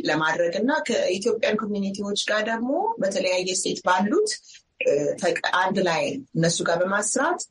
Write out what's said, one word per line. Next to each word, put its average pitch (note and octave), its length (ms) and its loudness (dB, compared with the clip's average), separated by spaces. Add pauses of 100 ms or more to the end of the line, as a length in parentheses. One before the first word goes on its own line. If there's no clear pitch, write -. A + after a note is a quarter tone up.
ለማድረግ D#3+ 500 2
እና A3+ 160 0 (140)
ከኢትዮጵያን G3 720 0
ኮሚኒቲዎች G3+ 680 -4
ጋር G#3+ 200 0
ደግሞ A3+ 260 -2 (260)
በተለያየ F#3 580 0
ስቴት - 260 -2
ባሉት፣ G#3+ 500 2 (1200)
አንድ F#3+ 280 2
ላይ E3 200 2 (280)
እነሱ E3 320 2
ጋር E3+ 140 0
በማስራት G#3 600 0 (120)